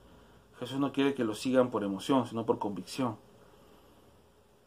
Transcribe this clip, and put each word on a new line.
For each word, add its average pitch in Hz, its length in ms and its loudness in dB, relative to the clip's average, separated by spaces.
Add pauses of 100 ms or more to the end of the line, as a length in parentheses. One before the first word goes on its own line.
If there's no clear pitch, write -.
(600)
Jesús 127 200 -6
no 139 120 0
quiere 139 240 2
que 131 80 0
lo 107 100 0
sigan 123 380 2
por 104 120 0
emoción, 113 440 0
sino 113 180 -6
por 120 140 2
convicción. 104 580 -4 (1500)